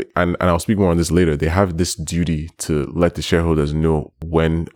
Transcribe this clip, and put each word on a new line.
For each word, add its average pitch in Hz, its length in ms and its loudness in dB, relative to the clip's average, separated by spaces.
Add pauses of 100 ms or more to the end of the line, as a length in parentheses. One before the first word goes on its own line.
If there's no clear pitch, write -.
(140)
and, 87 260 0
and 90 100 2
I'll 85 100 2
speak 107 180 -2
more 95 140 2
on 85 40 2
this 82 140 0
later, 82 260 2
they 78 120 -2
have 90 280 0
this 85 200 -2
duty 82 640 -4
to 76 360 -4
let 85 220 0
the 78 60 -6
shareholders 80 520 2
know 78 380 0 (120)
when 80 520 0